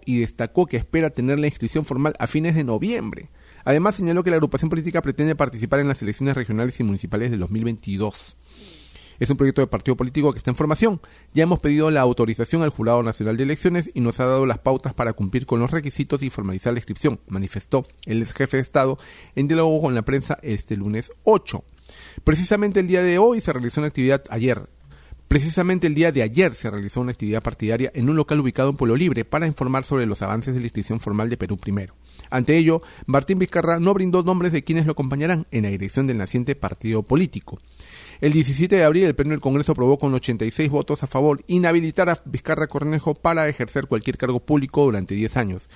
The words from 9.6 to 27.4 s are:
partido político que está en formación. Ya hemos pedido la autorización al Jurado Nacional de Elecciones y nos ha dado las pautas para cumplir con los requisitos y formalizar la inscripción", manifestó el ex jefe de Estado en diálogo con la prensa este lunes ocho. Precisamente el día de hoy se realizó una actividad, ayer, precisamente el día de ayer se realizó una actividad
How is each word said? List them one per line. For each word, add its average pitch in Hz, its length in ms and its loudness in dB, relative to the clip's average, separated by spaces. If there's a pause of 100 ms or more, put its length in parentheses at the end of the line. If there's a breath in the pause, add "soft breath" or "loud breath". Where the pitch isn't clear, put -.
partido 123 280 -2
político 135 360 0
que 110 60 -12
está - 120 -4
en 123 60 -4
formación. 156 440 0 (320 loud breath)
Ya 160 120 4
hemos 175 160 2
pedido 151 320 2
la 147 80 2
autorización 123 640 0
al 151 80 0
Jurado 117 340 0
Nacional 110 320 -2
de 131 80 0
Elecciones 165 500 0
y 127 60 -2
nos 117 180 0
ha 127 60 0
dado 131 220 2
las 139 120 -2
pautas 131 360 -2
para 117 180 -2
cumplir 107 340 -4
con 117 140 0
los 120 100 0
requisitos 143 520 -4
y 131 80 -4
formalizar 98 420 -4
la 117 80 -2
inscripción", 113 480 -2
manifestó 98 580 -4 (200)
el 110 140 -2
ex 110 120 -4
jefe 135 240 -2
de 131 80 0
Estado 131 340 0 (380 loud breath)
en 139 100 2
diálogo 160 360 2
con 135 120 0
la 113 80 0
prensa 135 400 -2
este 110 340 -4
lunes 104 360 -6 (100)
ocho. - 400 2 (600 loud breath)
Precisamente 196 560 2
el 185 80 0
día 180 140 4
de 180 160 4
hoy 226 220 4
se 170 120 -2
realizó 123 280 -4
una 151 80 -2
actividad, 135 400 2
ayer, 113 400 -2 (600 soft breath)
precisamente 175 580 2
el 151 80 0
día 165 160 4
de 135 120 2
ayer 123 340 2
se - 120 -6
realizó 101 320 -6
una 123 120 -4
actividad 110 320 -4